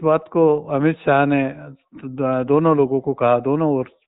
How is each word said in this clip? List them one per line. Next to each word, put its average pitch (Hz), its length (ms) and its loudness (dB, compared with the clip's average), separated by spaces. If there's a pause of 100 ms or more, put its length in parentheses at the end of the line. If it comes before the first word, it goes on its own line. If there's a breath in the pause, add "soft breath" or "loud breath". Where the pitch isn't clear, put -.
बात 160 280 0
को 156 320 2
अमित 156 340 -2
शाह 143 280 2
ने 139 280 -2 (520)
द-, 131 420 -4
दोनों 156 300 2
लोगों 135 220 0
को 135 140 -6
कहा, 120 260 2
दोनों 147 320 -2
ओर 131 180 -4 (180)